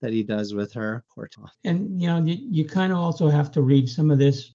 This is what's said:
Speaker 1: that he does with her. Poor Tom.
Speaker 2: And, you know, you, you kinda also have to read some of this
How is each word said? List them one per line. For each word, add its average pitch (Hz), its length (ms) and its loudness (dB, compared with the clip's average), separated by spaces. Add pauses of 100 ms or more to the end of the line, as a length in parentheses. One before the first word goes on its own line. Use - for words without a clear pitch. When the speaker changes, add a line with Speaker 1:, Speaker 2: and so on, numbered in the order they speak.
Speaker 1:
that 117 100 -6
he 113 120 0
does 104 300 -4
with 101 200 -6
her. 113 400 -8
Poor - 140 -14
Tom. 104 220 -20 (140)
Speaker 2:
And, 185 380 -4
you 170 60 0
know, 170 160 0
you, 165 160 0
you 190 260 -2
kinda 185 300 -2
also 170 340 0
have 147 240 2
to 151 80 0
read 131 260 4
some 151 240 2
of 139 60 4
this 139 380 2